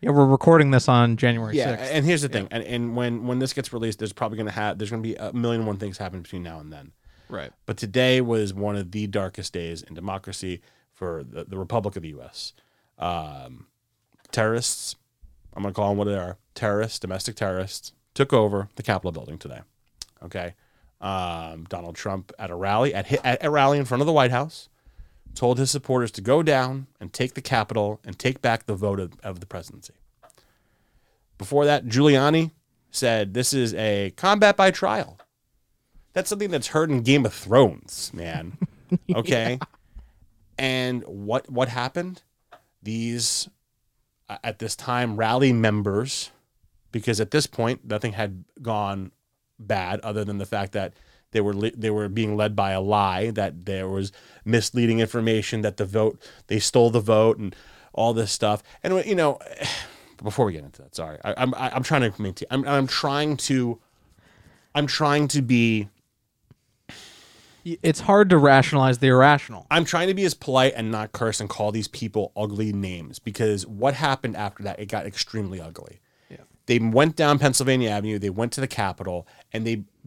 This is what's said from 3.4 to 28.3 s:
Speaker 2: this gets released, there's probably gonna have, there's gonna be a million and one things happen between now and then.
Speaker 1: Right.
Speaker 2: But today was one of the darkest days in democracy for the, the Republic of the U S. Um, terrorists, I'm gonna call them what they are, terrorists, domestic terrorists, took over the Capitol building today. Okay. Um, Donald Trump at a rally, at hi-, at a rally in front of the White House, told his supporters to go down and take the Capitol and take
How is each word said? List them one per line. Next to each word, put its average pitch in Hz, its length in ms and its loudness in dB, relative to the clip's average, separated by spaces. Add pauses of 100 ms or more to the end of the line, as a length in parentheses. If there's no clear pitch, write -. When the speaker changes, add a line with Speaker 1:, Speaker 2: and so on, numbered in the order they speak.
Speaker 2:
this 131 120 -2
gets - 200 -8
released, 113 260 -4
there's 104 140 -8
probably 110 260 -6
gonna 107 140 -6
have, 104 260 -4
there's 104 120 -6
gonna 113 120 -6
be 110 140 -6
a 104 160 -10
million 117 300 -2
and 110 40 -2
one 101 120 -4
things 98 200 -10
happen 92 240 -10
between 90 220 -12
now 82 160 -14
and 76 120 -16
then. 71 200 -20 (360)
Speaker 1:
Right. 76 220 -12 (160)
Speaker 2:
But 110 100 -6
today 127 440 2
was 110 340 -2
one 101 220 -4
of 95 160 -8
the 104 160 -4
darkest 95 440 -6
days 85 300 -8
in - 120 -20
democracy 92 640 -10 (320)
for 85 320 -8
the, 78 200 -14
the 95 140 -12
Republic 98 380 -4
of 90 60 -10
the 80 80 -12
U 69 120 -18
S. - 300 -16 (460)
Um, 73 680 -8 (640)
terrorists, 113 640 -2 (580)
I'm 95 80 -8
gonna 101 120 -6
call 101 160 0
them 101 80 0
what 101 60 0
they 101 120 -2
are, 92 220 -8 (160)
terrorists, 107 440 -2
domestic 95 380 -8
terrorists, 95 560 -6 (220)
took 139 180 0
over 101 440 2
the 117 60 -12
Capitol 95 300 -2
building 78 260 -12
today. 62 220 -16 (640)
Okay. 87 320 -10 (460)
Um, 85 680 -6
Donald 87 280 -10
Trump 95 420 -8
at 98 120 -10
a 87 60 -8
rally, 104 380 0
at 95 140 -4
hi-, - 160 0
at 127 200 2
a 151 60 2
rally 143 280 4
in 139 60 0
front 123 180 -2
of 147 40 2
the 165 60 2
White 131 200 6
House, 139 360 -4 (720)
told 123 200 2
his 135 120 0
supporters 127 420 -2
to - 80 -14
go 131 220 2
down 135 440 0 (140)
and 90 120 -14
take 127 220 -4
the 139 60 -10
Capitol 107 640 -2
and - 140 -14
take 127 240 -4